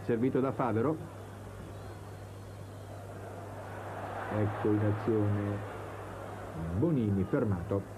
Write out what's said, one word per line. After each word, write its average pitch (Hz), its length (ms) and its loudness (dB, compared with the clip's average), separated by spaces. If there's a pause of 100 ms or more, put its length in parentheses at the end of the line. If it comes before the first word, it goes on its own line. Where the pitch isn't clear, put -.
servito 123 360 4
da 131 120 4
Favero. 123 440 2 (3500)
Ecco 104 300 2
in 107 120 6
azione 104 960 2 (1040)
Bonini, 113 460 4
fermato. 101 760 2